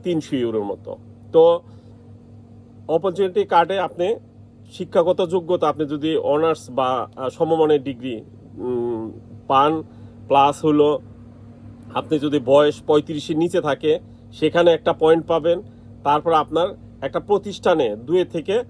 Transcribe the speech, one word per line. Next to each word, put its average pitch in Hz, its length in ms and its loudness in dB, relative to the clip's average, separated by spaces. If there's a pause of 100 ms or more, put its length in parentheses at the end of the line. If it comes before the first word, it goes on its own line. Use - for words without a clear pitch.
তিনশো 160 320 -4
ইউরোর 113 280 -2
মতো। 101 280 -10 (400)
তো 170 300 6 (1300)
অপরচুনিটি 180 580 0
কার্ডে 185 340 2
আপনি 175 360 -4 (560)
শিক্ষাগত 175 480 0 (140)
যোগ্যতা, 170 360 0
আপনি 147 160 -2
যদি 151 320 -4
অনার্স 151 520 0
বা, 131 200 -2 (260)
আহ, 127 140 -6
সমমানের 156 540 2
ডিগ্রি, 123 320 -8 (420)
উম, 120 540 -6 (360)
পান, 147 360 2 (440)
প্লাস 139 380 2
হলো 147 340 2 (920)
আপনি 151 260 -2
যদি 143 260 -2
বয়স 147 420 4
পঁয়ত্রিশের 151 500 -2
নিচে 170 240 -2
থাকে 139 380 -2 (320)
সেখানে 170 400 2
একটা 160 220 0
পয়েন্ট 160 340 2
পাবেন। 165 300 0 (460)
তারপর 147 300 0
আপনার 156 340 0 (340)
একটা 139 180 -6
প্রতিষ্ঠানে 180 760 0
দুই 151 300 -2
থেকে 190 440 -4